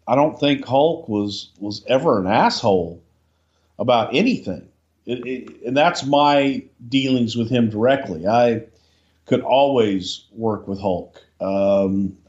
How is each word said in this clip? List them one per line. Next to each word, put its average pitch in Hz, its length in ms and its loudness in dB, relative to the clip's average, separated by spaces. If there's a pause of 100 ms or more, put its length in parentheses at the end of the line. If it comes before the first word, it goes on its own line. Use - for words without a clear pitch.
I 120 80 0
don't 147 240 2
think 143 260 0
Hulk 151 440 0
was, 101 400 -4 (100)
was 101 280 -10
ever 127 320 2
an 90 80 -2
asshole 95 760 0 (800)
about 117 360 0
anything. 160 520 -2 (380)
It, 123 200 -8
it, 123 400 -12
and 123 100 -4
that's 151 300 2
my 143 580 2 (240)
dealings 127 480 0
with 117 140 -2
him 120 200 2
directly. 104 580 0
I 117 360 2 (600)
could 127 160 0
always 120 920 0
work 110 360 -6
with 98 120 -6
Hulk. 92 420 -6 (180)
Um, 98 800 0 (120)